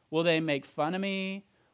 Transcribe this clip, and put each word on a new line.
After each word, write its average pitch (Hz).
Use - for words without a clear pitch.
Will 160
they 165
make 147
fun 156
of 185
me? 196